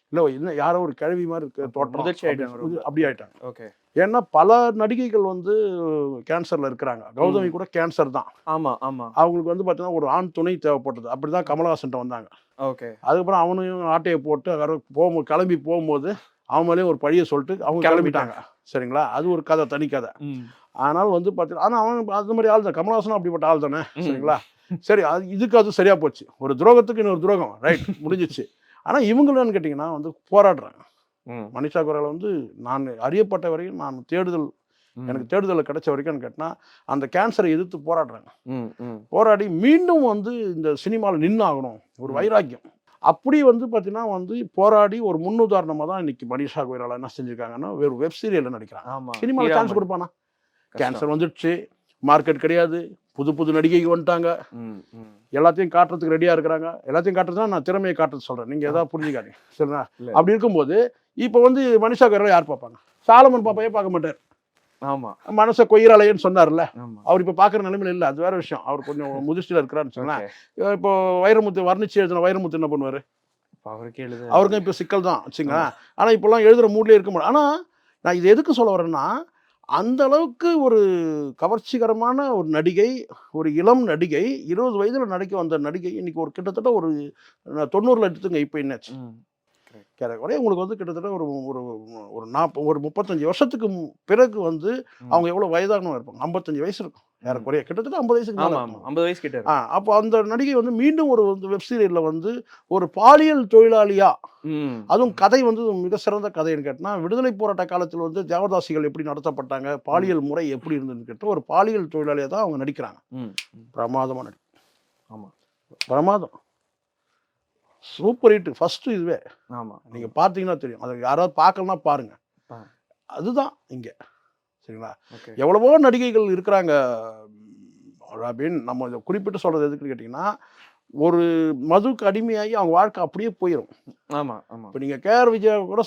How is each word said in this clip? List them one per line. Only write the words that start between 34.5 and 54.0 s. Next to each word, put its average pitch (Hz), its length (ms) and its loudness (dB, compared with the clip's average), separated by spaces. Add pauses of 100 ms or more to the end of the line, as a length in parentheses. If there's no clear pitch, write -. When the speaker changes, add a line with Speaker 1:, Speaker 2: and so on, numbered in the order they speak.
Speaker 2:
ம். 127 140 -14
Speaker 1:
எனக்கு 127 300 -4
தேடுதலை 190 260 0
கிடைச்ச 151 260 -6
வரைக்கும்னு 143 320 -4
கேட்டினா, 135 320 -10 (320)
அந்த 135 300 -4
கேன்சரை 190 360 2
எதிர்த்து 175 260 -2
போராடுறாங்க." 147 480 -4 (160)
Speaker 2:
ம், 123 260 -10 (100)
ம். 117 320 -14
Speaker 1:
போராடி 208 400 2
மீண்டும் 311 540 4
வந்து 214 520 -2
இந்த 156 140 -2
சினிமால 196 480 -2
நின்னாகணும். 151 640 -2 (180)
ஒரு 135 140 -10
Speaker 2:
ம். 135 40 -8
Speaker 1:
வைராக்கியம். 180 460 0 (380)
அப்படி 285 440 2
வந்து 247 240 4
பாத்தீங்கன்னா 220 420 -4
வந்து 196 440 -8
போராடி 208 460 4
ஒரு 196 180 -2
முன்னுதாரணமா 175 720 0
தான் 185 100 -6
இன்னைக்கு 131 400 -8
மனிஷா 143 300 -6
கொய்ராலா 123 260 -10
என்ன 127 140 -12 (140)
செஞ்சிருக்காங்கன்னா, 120 540 -10
வேற 143 200 -2
வெப் 151 260 -6
சீரியல்ல 156 320 -2
நடிக்கிறாங்க. 110 340 -16
Speaker 2:
ஆமா. 131 220 -12 (100)
Speaker 1:
சினிமால 254 260 -2
Speaker 2:
ஹீராமணி. - 80 2
Speaker 1:
சான்ஸ் 220 200 2
கொடுப்பானா? 180 360 -4 (600)
Speaker 2:
கஷ்டம். 131 400 -4
Speaker 1:
கேன்சர் 151 40 -2
வந்துடுச்சு, 165 540 -4 (400)
மார்க்கெட் 147 320 2
கிடையாது, 170 580 -2 (140)
புது 143 220 -4
புது 156 180 -2
நடிகைக்கு 165 460 4
வந்துட்டாங்க. 170 420 0 (100)